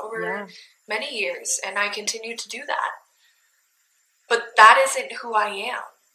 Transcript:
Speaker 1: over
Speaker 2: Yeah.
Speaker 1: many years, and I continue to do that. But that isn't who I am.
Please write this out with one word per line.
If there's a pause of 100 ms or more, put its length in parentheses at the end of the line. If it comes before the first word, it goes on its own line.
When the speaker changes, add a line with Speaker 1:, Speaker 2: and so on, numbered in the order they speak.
Speaker 1:
over
Speaker 2:
Yeah. (420)
Speaker 1:
many
years,
and
I
continue
to
do
that. (1400)
But
that
isn't
who
I
am. (320)